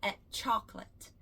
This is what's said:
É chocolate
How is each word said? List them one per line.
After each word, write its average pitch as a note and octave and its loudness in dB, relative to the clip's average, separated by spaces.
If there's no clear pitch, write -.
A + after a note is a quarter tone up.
É G3+ 0
chocolate - 0